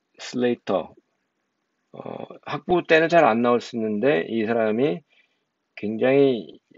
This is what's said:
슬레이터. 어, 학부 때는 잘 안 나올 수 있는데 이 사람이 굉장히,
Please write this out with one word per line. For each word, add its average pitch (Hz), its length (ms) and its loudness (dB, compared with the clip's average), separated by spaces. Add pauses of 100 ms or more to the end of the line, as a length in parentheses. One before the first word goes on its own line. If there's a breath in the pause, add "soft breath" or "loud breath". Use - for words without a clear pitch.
(180)
슬레이터. 117 760 -4 (1000)
어, - 340 -12 (160)
학부 170 440 -2
때는 160 220 4
잘 165 160 6
안 117 180 2
나올 120 180 2
수 - 160 -12
있는데 113 520 0
이 113 180 -2
사람이 117 540 0 (720)
굉장히, 123 840 0 (200)